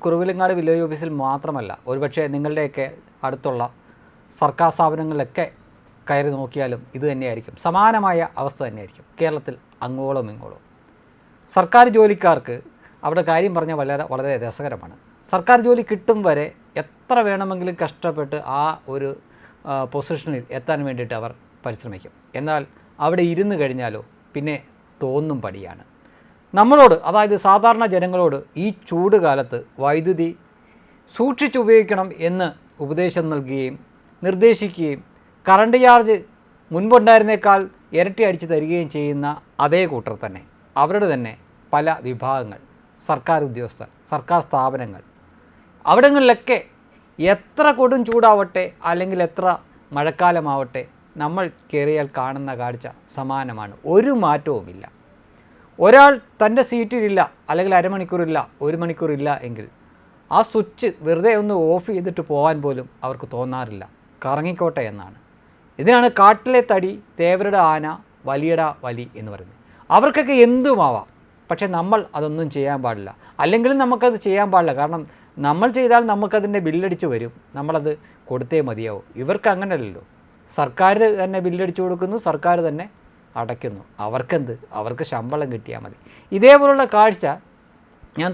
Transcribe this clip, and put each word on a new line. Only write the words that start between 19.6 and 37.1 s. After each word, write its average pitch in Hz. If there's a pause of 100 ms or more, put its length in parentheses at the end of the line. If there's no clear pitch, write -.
ആ, 139 (160)
പൊസിഷനിൽ 143 (140)
എത്താൻ 147
വേണ്ടിയിട്ട് 123
അവർ 117 (340)
പരിശ്രമിക്കും. 110 (280)
എന്നാൽ 147 (400)
അവിടെ 175
ഇരുന്ന് 196
കഴിഞ്ഞാലോ 123 (300)
പിന്നെ 147 (480)
തോന്നും 143
പടിയാണ്. 95 (720)
നമ്മളോട്, 247 (140)
അതായത് 208 (100)
സാധാരണ 220 (100)
ജനങ്ങളോട് 180 (280)
ഈ - (240)
ചൂട് 185 (100)
കാലത്ത് 131 (240)
വൈദ്യുതി 165 (840)
സൂക്ഷിച്ചുപയോഗിക്കണം 226 (180)
എന്ന് 180 (380)
ഉപദേശം 170
നൽകുകയും 135 (500)
നിർദ്ദേശിക്കുകയും 185 (460)
കറണ്ട് 214
ചാർജ് 233 (580)
മുൻപുണ്ടായിരുന്നേക്കാൾ 214 (360)